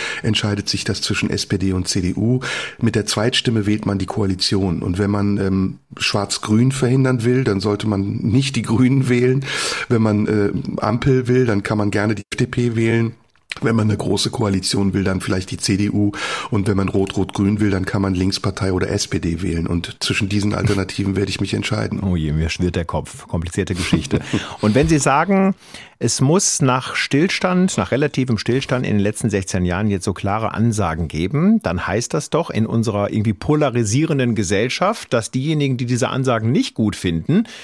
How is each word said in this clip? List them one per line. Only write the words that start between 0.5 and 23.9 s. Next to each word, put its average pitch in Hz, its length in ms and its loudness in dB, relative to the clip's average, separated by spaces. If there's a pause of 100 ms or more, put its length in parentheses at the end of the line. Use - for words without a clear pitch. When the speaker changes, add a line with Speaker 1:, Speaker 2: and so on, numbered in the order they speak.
Speaker 1:
sich - 160 -4
das - 180 -4
zwischen - 280 -2
S - 160 -4
P 101 140 -2
D 95 140 0
und 92 140 -2
C - 140 -2
D 90 140 -2
U. 123 240 2 (420)
Mit 113 140 2
der 104 100 0
Zweitstimme 110 600 0
wählt 107 180 0
man 101 140 0
die 95 80 -4
Koalition 95 720 0
und 92 160 -2
wenn 101 140 2
man, 101 260 0
ähm, 95 420 0 (180)
Schwarz-Grün 107 760 2
verhindern 127 500 2
will, 123 220 2
dann 98 160 2
sollte 104 260 0
man 101 300 0
nicht 135 400 2
die 117 60 0
Grünen 127 440 4
wählen. 127 380 4 (420)
Wenn 117 140 4
man, 107 260 2
äh, 101 240 2 (300)
Ampel 120 460 2
will, 127 180 4
dann 104 160 2
kann 107 160 -2
man 104 140 0
gerne 107 240 0
die 101 160 -8
F - 60 -8
D 123 100 2
P 120 280 0
wählen. 113 380 2 (480)
Wenn 117 160 2
man 107 120 2
eine 101 60 2
große 101 360 -2
Koalition 98 600 0
will, 98 120 0
dann 92 160 -2
vielleicht 92 280 -4
die 92 60 -8
C 95 220 0
D 101 120 0
U. 104 220 0 (400)
Und 101 160 0
wenn 104 80 2
man 95 140 0
Rot-Rot-Grün 101 720 0
will, 107 80 4
dann 95 160 0
kann 101 160 -2
man 98 120 0
Linkspartei 95 600 -2
oder 92 160 0
S - 180 -2
P - 120 -2
D 85 220 -2
wählen. 82 240 -2
Und 87 360 -4
zwischen - 260 -2
diesen 101 260 0
Alternativen 98 640 0
werde 98 140 0
ich - 100 -4
mich 98 140 -4
entscheiden. 107 480 -2
Speaker 2:
Oh 92 160 0
je, 76 160 0
mir 80 160 0
schwirrt 90 260 -2
der 87 80 0
Kopf. - 460 -8
Komplizierte 87 440 -2
Geschichte. 87 460 0 (220)